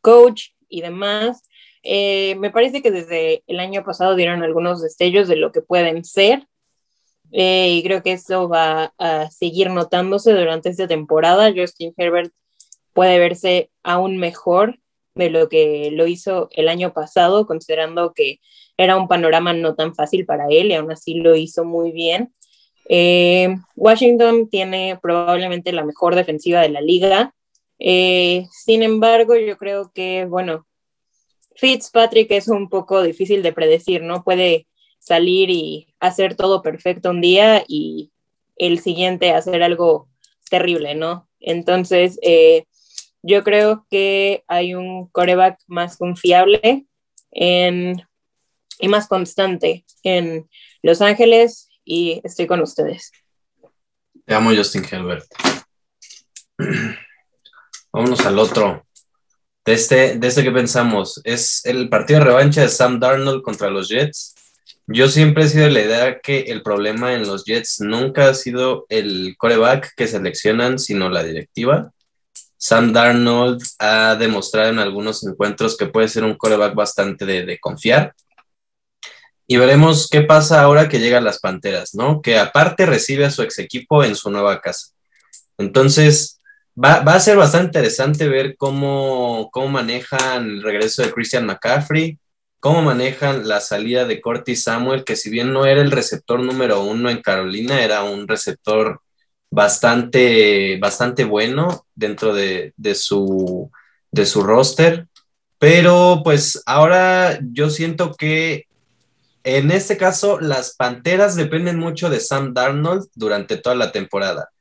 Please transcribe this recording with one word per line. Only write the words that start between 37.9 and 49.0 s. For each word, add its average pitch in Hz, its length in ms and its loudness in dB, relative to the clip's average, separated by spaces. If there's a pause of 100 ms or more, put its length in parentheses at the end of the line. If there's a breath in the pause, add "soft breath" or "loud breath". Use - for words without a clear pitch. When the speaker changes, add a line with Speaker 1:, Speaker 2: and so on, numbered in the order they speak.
Speaker 1:
el 175 240 -2
siguiente 180 500 -2
hacer 170 320 0
algo 170 460 0 (420)
terrible, 170 440 -2
¿no? 165 340 -8 (120)
Entonces, 180 840 0
eh, 160 420 6 (640 loud breath)
yo 202 140 4
creo 208 480 0
que 196 560 -2
hay 180 280 -4
un 185 340 -10
quarterback 180 580 2
más 175 300 -8
confiable 185 880 2 (460)
en, 180 680 -2 (800)
y 202 80 -4
más 208 220 0